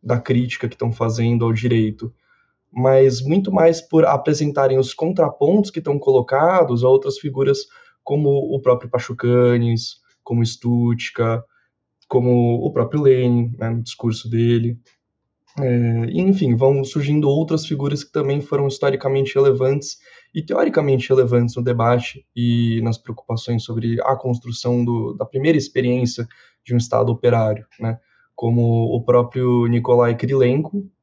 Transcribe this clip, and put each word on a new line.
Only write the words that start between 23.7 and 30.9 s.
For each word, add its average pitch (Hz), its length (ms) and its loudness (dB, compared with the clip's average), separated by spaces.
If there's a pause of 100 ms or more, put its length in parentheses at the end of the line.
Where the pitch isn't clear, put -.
a 131 140 0
construção 120 680 -4
do, 120 300 -4
da - 120 -6
primeira 151 320 0
experiência 123 680 -2 (380)
de 123 80 -6
um 120 60 2
Estado 120 340 0
operário, 113 540 0 (120)
né, 113 200 -6 (360)
como 117 260 0 (340)
o 117 80 -2
próprio 123 640 2
Nikolai 120 500 2
Krylenko 135 680 -2 (160)